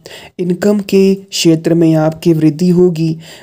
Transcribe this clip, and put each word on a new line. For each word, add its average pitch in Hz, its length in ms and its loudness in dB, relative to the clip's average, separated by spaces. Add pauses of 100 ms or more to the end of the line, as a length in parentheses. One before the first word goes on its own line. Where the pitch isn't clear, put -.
(380)
इनकम 185 420 -2
के 196 340 2
क्षेत्र 165 600 -2
में 165 200 2
आपकी 160 380 0
वृद्धि 156 360 0
होगी। 165 500 0 (240)